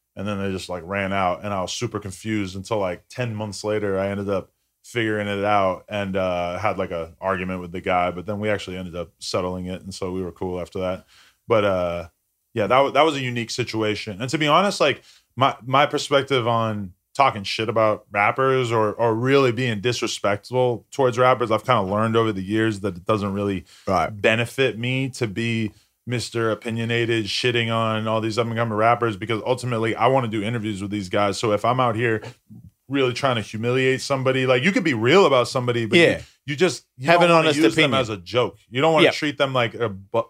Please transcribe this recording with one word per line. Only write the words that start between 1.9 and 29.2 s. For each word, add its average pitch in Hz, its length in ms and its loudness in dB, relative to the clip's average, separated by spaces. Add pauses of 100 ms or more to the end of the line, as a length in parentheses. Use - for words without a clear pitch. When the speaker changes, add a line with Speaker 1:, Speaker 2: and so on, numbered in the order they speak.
Speaker 1:
confused 98 560 -6
until, 98 240 -4
like, 90 300 -4
ten 120 260 -6
months 104 300 -8
later, 104 340 0
I 98 100 -2
ended 101 200 -4
up 95 220 -4 (340)
figuring 107 440 -2
it 101 160 -2
out 98 440 2
and, 98 280 -4
uh, 90 420 -2
had, 98 200 -2
like, 92 140 -4
a 82 280 -8
argument 92 400 -4
with 87 120 -12
the 92 80 -8
guy, 90 320 0
but 87 140 -10
then 104 120 -6
we 107 100 -2
actually 95 280 -4
ended 92 180 -10
up 87 240 -8
settling 90 480 -4
it, 92 160 -8
and 95 120 -12
so 90 180 -8
we 95 100 -4
were 85 100 -8
cool 90 280 -6
after 87 200 -10
that. 92 240 -4 (440)
But, 110 160 4
uh, 87 440 0 (460)
yeah, 107 140 0
that 123 120 4
wa-, 139 100 2
that 139 120 4
was 156 140 4
a 139 40 -4
unique 120 300 -4
situation. 107 720 -4
And 127 100 -6
to 156 80 0
be 156 80 0
honest, 180 340 4
like, 147 220 2 (320)
my, 127 300 2
my 135 220 4
perspective 139 600 0
on 110 460 -2 (220)
talking 117 300 2
shit 110 240 -4
about 110 420 2
rappers 120 640 2
or, 110 220 2
or 117 200 2
really 127 380 4
being 113 280 -2
disrespectful 120 1120 -2
towards 127 280 2
rappers, 127 320 4
I've 110 140 0
kinda 117 180 2
learned 107 340 0
over 113 160 2
the 95 100 -6
years 107 380 0
that 95 160 -4
it 87 80 -16
doesn't 104 300 0
really 101 300 -4 (220)
Speaker 2:
Right. 87 220 2
Speaker 1:
benefit 113 680 0
me 127 320 -4
to 127 160 -4
be 113 460 -4 (340)
Mister 117 440 -2
Opinionated, 117 760 -2
shitting 113 460 -2
on 110 360 0
all 110 140 0
these 110 160 -2
up-and-coming 113 380 -2
rappers, 113 420 2
because 107 280 -4